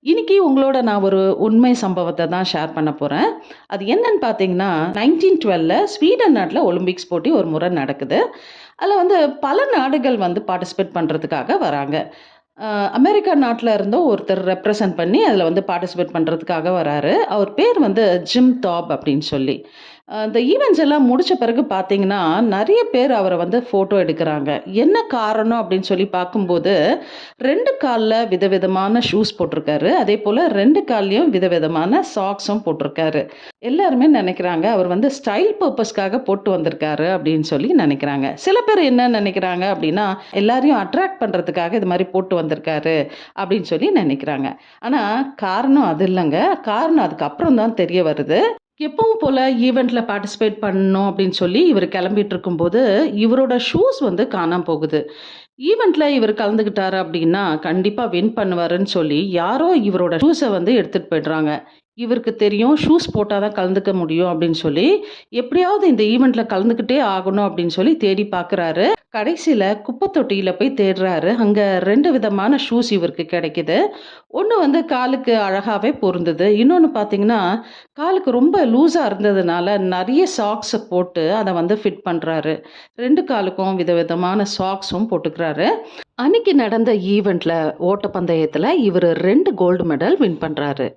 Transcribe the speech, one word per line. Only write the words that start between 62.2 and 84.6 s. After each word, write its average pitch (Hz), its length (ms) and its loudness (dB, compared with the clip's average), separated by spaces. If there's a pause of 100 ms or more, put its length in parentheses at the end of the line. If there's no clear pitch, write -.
தெரியும், 220 420 2
ஷூஸ் 311 320 2
போட்டாதான் 208 460 -2
கலந்துக்க 190 380 0
முடியும் 170 360 0
அப்படின்னு 165 300 0
சொல்லி, 160 280 0 (440)
எப்படியாவது 359 580 0
இந்த 220 140 4
ஈவெண்ட்ல 233 440 2
கலந்துக்கிட்டே 226 500 0 (100)
ஆகணும் 190 380 -2
அப்படின்னு 170 320 -2
சொல்லி 214 200 2
தேடி 202 280 0
பார்க்கறாரு. 180 600 -2 (260)
கடைசியில 233 520 0 (160)
குப்பை 254 280 -6
தொட்டியில 196 440 0
போய் 202 180 0
தேடுறாரு. 185 640 0
அங்க 208 240 2 (180)
ரெண்டு 214 340 2
விதமான 214 460 0
ஷூஸ் 233 340 -2
இவருக்கு 170 320 -2
கிடைக்குது. 165 520 -2 (580)
ஒண்ணு 415 240 0
வந்து 302 260 2
காலுக்கு 254 540 0
அழகாவே 196 600 -2
பொருந்தது. 175 580 0
இன்னொன்னு 311 360 4
பாத்தீங்கன்னா, 208 460 0 (540)
காலுக்கு 370 380 -2
ரொம்ப 311 340 4
லூசா 302 420 4
இருந்ததுனால 190 720 0 (100)
நிறைய 185 400 0
சாக்ஸை 220 580 -4
போட்டு 180 400 -2 (100)
அதை 202 180 -2
வந்து 175 240 0
ஃபிட் 214 280 -4
பண்றாரு. 160 520 -4 (400)
ரெண்டு 262 280 0
காலுக்கும் 190 540 -2
விதவிதமான 175 720 0
சாக்ஸும் 190 580 -4